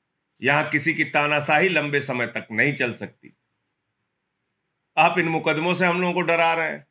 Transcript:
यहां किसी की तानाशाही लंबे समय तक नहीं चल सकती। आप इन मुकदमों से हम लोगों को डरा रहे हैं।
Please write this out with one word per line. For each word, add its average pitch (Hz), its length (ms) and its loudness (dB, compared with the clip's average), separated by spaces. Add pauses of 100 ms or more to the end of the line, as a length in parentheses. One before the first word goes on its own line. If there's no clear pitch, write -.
(420)
यहां 143 220 2
किसी 147 300 -2
की 151 100 -2
तानाशाही 151 640 2
लंबे 147 320 0
समय 123 260 -4
तक - 260 -10
नहीं 131 220 0
चल 120 180 -4
सकती। - 440 -16 (1600)
आप 175 200 4
इन 165 100 0
मुकदमों 160 460 0
से 170 120 0
हम 175 140 0
लोगों 180 140 0
को 180 60 0
डरा 165 340 2
रहे 160 160 -2
हैं। 147 200 -12